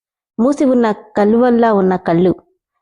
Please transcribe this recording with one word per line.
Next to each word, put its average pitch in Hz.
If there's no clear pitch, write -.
మూసి 277
ఉన్న 254
కలువల్లా 233
ఉన్న 185
కళ్ళు, 180